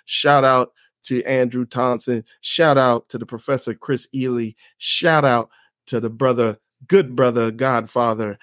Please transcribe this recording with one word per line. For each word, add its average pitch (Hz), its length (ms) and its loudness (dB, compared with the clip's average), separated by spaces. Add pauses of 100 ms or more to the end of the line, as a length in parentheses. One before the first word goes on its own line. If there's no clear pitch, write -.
Shout 143 380 2
out 131 280 2 (320)
to 127 200 -4
Andrew 127 420 -2
Thompson. 123 580 -2 (160)
Shout 151 380 2
out 123 320 2
to 123 80 -10
the 117 80 -10
Professor 120 480 -6
Chris - 400 -6
Ely. 123 360 -4 (280)
Shout 160 460 0
out 120 260 2 (360)
to 117 140 -4
the 113 100 -6
brother, 117 480 0 (280)
good 156 300 2
brother, 120 340 2
godfather, 113 920 -2